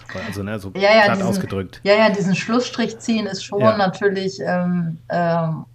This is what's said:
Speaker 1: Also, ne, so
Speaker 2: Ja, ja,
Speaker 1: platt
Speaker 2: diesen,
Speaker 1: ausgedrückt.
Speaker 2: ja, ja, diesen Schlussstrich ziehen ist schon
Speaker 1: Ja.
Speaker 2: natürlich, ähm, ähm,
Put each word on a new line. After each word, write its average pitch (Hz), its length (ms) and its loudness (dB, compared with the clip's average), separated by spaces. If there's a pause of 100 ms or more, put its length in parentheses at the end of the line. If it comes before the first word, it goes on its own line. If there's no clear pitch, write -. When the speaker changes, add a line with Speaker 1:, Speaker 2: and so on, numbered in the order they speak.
(280)
Speaker 1:
Also, 98 160 -8
ne, 104 160 -6
so 95 160 -10
Speaker 2:
Ja, 185 60 -6 (140)
ja, 214 100 8
Speaker 1:
platt 196 120 2
Speaker 2:
diesen, 190 100 -2
Speaker 1:
ausgedrückt. - 560 -4
Speaker 2:
ja, 196 120 4
ja, 220 160 6
diesen 190 240 0
Schlussstrich 233 640 -2
ziehen 220 280 -2
ist 190 160 -8
schon 202 180 -6
Speaker 1:
Ja. 220 160 4
Speaker 2:
natürlich, 196 680 0
ähm, 175 560 -2 (100)
ähm, 165 640 -2